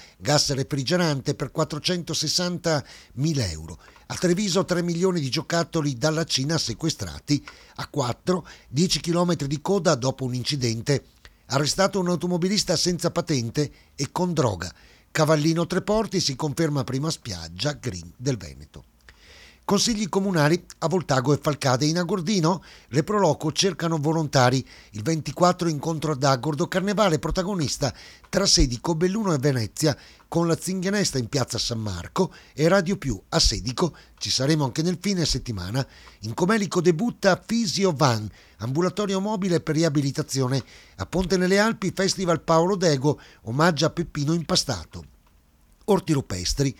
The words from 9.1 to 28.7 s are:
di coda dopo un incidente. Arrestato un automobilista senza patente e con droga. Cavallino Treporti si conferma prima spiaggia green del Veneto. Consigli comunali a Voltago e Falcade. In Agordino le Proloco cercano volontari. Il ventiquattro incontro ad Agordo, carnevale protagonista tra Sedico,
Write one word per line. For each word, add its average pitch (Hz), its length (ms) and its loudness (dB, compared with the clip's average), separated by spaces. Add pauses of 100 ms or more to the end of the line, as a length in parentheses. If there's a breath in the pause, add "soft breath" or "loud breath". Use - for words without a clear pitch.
di 143 140 -4
coda 180 340 2
dopo 131 300 -2
un 123 100 -4
incidente. 123 720 -2 (420 soft breath)
Arrestato 190 540 0
un 180 80 0
automobilista 180 640 0
senza 170 380 0
patente 139 600 -2 (220 soft breath)
e - 160 -4
con 180 220 -2
droga. 104 420 -2 (380 soft breath)
Cavallino 160 560 2
Treporti 190 500 0
si 143 160 -2
conferma 147 480 -2
prima 135 260 -2
spiaggia 92 640 -6
green 90 420 -10
del 123 200 -2
Veneto. 73 460 -16 (800 loud breath)
Consigli 208 440 2
comunali 175 520 2 (180)
a 156 100 -2
Voltago 147 440 2
e 139 80 2
Falcade. 131 460 0
In 160 100 0
Agordino 180 680 0 (240 loud breath)
le 139 160 0
Proloco 170 480 2
cercano 165 440 0
volontari. 139 720 2 (240 loud breath)
Il 104 120 -10
ventiquattro 165 640 2
incontro 156 440 -2
ad 135 120 -2
Agordo, 139 420 2
carnevale 190 540 2
protagonista 170 760 -2 (340 loud breath)
tra 190 160 0
Sedico, 156 520 2